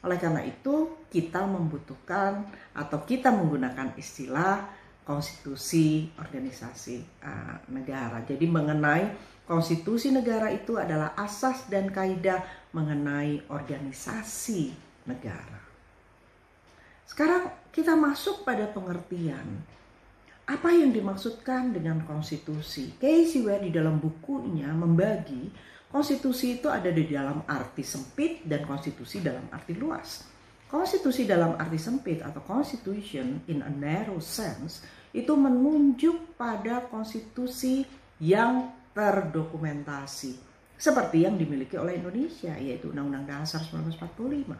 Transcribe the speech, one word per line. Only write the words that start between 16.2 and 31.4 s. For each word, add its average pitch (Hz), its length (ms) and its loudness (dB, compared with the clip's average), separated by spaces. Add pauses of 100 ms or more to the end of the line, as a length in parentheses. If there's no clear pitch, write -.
Sekarang 349 480 2 (160)
kita 320 240 2
masuk 302 560 4
pada 208 240 0
pengertian 170 880 -6 (880)
apa 330 240 4
yang 277 240 8
dimaksudkan 226 800 -2
dengan 160 320 0
konstitusi. 151 880 -6
Casey 320 480 6
Ware 202 240 0
di 170 60 -2
dalam 156 260 4
bukunya 156 720 -4
membagi 165 800 2 (400)
konstitusi 262 640 0
itu 294 160 0
ada 180 160 0
di 160 160 4
dalam 143 400 -2
arti 131 400 -6
sempit 277 640 -4
dan 147 160 0
konstitusi 139 560 -6
dalam 127 320 -2
arti 170 240 -8
luas. - 480 -8 (480)
Konstitusi 277 560 2
dalam 170 320 6